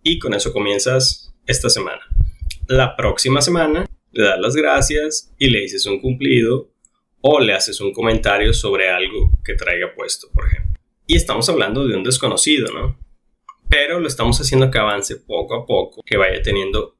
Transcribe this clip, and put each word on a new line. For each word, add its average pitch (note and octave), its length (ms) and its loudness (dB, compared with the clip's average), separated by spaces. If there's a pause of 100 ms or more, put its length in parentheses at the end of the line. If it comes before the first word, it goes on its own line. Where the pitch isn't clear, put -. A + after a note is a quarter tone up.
y E3 200 -2
con A2+ 120 -4
eso G2+ 200 -4
comienzas G#2 800 -2 (140)
esta B2 200 0
semana. G2 320 0 (680)
La B2+ 260 4
próxima B2+ 460 0
semana E3 440 0 (280)
le A2 100 0
das F#2+ 160 4
las A2 160 0
gracias D3+ 800 0
y C3+ 140 2
le G#2+ 120 2
dices F#2+ 240 -4
un G2 140 -2
cumplido B2+ 720 0 (500)
o D3 200 4
le G#2+ 120 2
haces G2 280 -2
un G2+ 120 -4
comentario A2 600 2
sobre F#2+ 360 0
algo F2+ 440 2 (120)
que - 100 -6
traiga F2 420 -2
puesto, - 360 -10
por - 140 0
ejemplo. - 340 0 (280)
Y E3 80 4
estamos A2+ 320 0
hablando C3+ 380 0
de G#2+ 100 0
un F#2+ 80 -4
desconocido, B2+ 680 0
¿no? - 240 -4 (720)
Pero D3 300 0
lo E3+ 80 -2
estamos B2 340 0
haciendo C3 300 2
que B2 80 -2
avance G#2 380 -2
poco A2 400 -6
a A#2 100 -10
poco, F#2+ 400 -2
que A2 100 0
vaya F#2+ 240 0
teniendo G2 600 -2